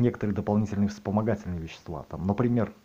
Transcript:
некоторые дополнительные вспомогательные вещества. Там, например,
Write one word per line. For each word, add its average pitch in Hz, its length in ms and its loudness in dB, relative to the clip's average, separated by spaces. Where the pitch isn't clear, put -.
некоторые 113 340 2
дополнительные 104 540 2
вспомогательные 101 680 -2
вещества. 80 500 -10
Там, 76 160 -8
например, 117 480 2